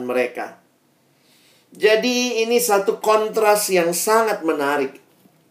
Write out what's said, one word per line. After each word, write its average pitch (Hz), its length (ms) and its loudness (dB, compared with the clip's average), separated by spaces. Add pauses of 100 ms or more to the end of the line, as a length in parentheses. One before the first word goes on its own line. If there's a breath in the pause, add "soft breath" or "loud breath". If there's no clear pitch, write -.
mereka. 120 560 -4 (1120 soft breath)
Jadi 226 720 0
ini 240 160 2
satu 202 400 0
kontras 214 720 0
yang 170 240 2
sangat 220 480 0
menarik 143 560 -2 (500)